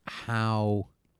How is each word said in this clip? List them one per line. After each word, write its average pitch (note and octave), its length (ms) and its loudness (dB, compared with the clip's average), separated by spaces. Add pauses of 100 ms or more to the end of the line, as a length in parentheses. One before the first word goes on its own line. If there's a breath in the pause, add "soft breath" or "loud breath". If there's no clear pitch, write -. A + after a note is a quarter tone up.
how, G#2+ 840 0 (300)